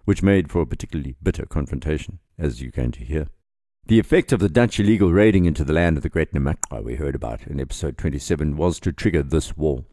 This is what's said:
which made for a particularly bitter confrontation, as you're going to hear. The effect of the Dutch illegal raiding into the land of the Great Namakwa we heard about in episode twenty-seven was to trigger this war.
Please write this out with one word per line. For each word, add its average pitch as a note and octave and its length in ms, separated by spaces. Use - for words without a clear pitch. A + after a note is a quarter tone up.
which F#2+ 180
made F#2+ 260
for F2 120
a D2 40
particularly C#2 560
bitter E2+ 240
confrontation, D2+ 720
as C2+ 240
you're B1 120
going B1 180
to B1 140
hear. D2 240
The A2 140
effect - 320
of G#2+ 80
the G2 80
Dutch A#2+ 320
illegal G2+ 320
raiding G2 320
into D#2 180
the C#2+ 100
land E2 240
of C#2 60
the - 60
Great D#2+ 240
Namakwa C#2 500
we A#1 140
heard C#2+ 180
about A#1 320
in C#2 140
episode C2+ 360
twenty-seven D2 600
was E2 240
to - 100
trigger D#2 320
this - 340
war. D2 360